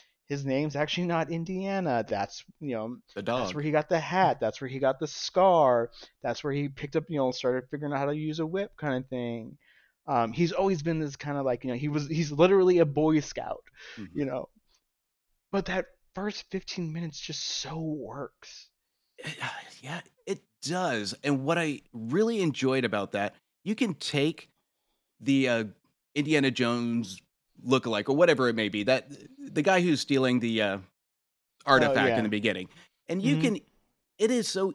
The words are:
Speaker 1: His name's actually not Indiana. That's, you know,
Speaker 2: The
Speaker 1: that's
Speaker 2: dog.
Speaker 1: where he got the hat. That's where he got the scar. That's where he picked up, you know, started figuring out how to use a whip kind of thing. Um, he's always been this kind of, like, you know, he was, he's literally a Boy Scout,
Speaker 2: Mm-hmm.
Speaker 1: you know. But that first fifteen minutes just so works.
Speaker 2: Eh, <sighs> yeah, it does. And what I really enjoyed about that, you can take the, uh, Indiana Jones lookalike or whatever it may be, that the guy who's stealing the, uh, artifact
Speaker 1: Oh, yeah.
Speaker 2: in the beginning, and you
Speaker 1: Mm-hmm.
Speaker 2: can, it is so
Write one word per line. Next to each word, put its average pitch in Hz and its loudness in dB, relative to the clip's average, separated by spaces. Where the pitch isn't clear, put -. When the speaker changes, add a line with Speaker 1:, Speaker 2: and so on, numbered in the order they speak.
Speaker 1:
His 139 -6
name's 139 0
actually 151 -2
not 165 0
Indiana. 175 -2
That's, - -6
you 139 -6
know, 117 -6
Speaker 2:
The 101 -8
Speaker 1:
that's 117 -2
Speaker 2:
dog. 92 -6
Speaker 1:
where 147 -6
he 151 -2
got 151 0
the 175 2
hat. 165 2
That's 110 -2
where 135 -6
he 131 -8
got 135 2
the 156 -2
scar. 147 4
That's 123 -6
where 143 -2
he 143 -2
picked 139 -8
up, 156 0
you 160 -6
know, 135 2
started 127 -2
figuring 143 -4
out 135 -2
how 139 0
to 147 0
use 156 -4
a 165 -2
whip 190 -6
kind 143 -2
of 127 -18
thing. 120 -6
Um, 117 0
he's 165 2
always 190 0
been 160 0
this 143 -4
kind 143 -4
of, 139 -2
like, 123 -2
you 131 -4
know, 120 -2
he 147 -4
was, 147 -2
he's 156 -2
literally 180 6
a 165 6
Boy 151 2
Scout, - -8
Speaker 2:
Mm-hmm. - -10
Speaker 1:
you 143 -2
know. 131 -6
But 196 -2
that 185 -4
first 202 -8
fifteen 175 -6
minutes 165 -8
just - -10
so 156 -6
works. 139 -10
Speaker 2:
Eh, 160 -10
<sighs> - -18
yeah, 160 -10
it 196 -6
does. 131 -2
And 139 0
what 160 2
I 156 -2
really 190 0
enjoyed 135 2
about 101 -2
that, 101 -2
you 214 -4
can 214 0
take - -2
the, 131 4
uh, 117 2
Indiana 147 4
Jones 117 -2
lookalike 120 2
or 135 2
whatever 143 6
it 117 0
may 110 0
be, 104 -2
that 127 2
the 196 -4
guy 190 4
who's 175 4
stealing 131 2
the, 113 0
uh, 101 0
artifact 135 6
Speaker 1:
Oh, 101 4
yeah. 113 2
Speaker 2:
in 113 2
the 107 0
beginning, 104 -2
and 180 -4
you 254 2
Speaker 1:
Mm-hmm. 160 2
Speaker 2:
can, - -10
it 214 2
is 247 0
so 190 0